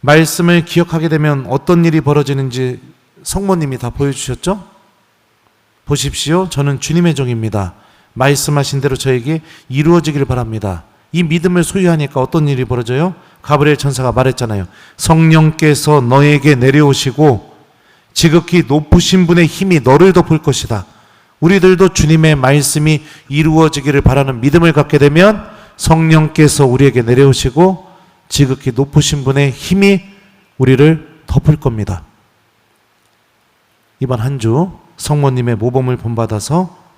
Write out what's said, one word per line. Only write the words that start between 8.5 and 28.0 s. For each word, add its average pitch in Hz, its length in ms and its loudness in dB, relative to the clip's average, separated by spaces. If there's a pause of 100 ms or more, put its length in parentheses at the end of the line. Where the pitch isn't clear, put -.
대로 131 140 -2
저에게 135 460 -4 (280)
이루어지길 147 560 0
바랍니다." 110 580 -6 (280)
이 175 120 -2
믿음을 170 400 0
소유하니까 165 580 -2
어떤 151 260 -2
일이 131 180 -2
벌어져요? 127 500 -4 (260)
가브리엘 147 360 2
천사가 131 340 -4
말했잖아요. 120 560 -2 (300)
"성령께서 156 1040 2
너에게 139 540 2
내려오시고 135 960 0 (640)
지극히 170 540 2
높으신 170 600 2
분의 170 180 4
힘이 180 360 0
너를 147 320 4
덮을 160 260 2
것이다." 113 460 -4 (560)
우리들도 185 480 4
주님의 156 460 2
말씀이 147 680 0 (240)
이루어지기를 151 720 0
바라는 135 400 -2
믿음을 165 320 2
갖게 147 240 0
되면 170 520 2 (260)
성령께서 156 880 2
우리에게 127 360 2
내려오시고 135 880 2 (400)